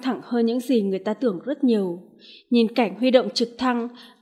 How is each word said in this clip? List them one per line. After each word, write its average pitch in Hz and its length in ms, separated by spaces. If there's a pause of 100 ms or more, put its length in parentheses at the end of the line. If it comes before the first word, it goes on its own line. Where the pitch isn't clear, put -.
thẳng 247 220
hơn 233 220
những 240 140
gì 240 220
người 190 160
ta 208 160
tưởng 214 300
rất 285 200
nhiều. 190 340 (520)
Nhìn 233 240
cảnh 196 240
huy 254 120
động 226 200
trực 233 180 (100)
thăng 240 300 (340)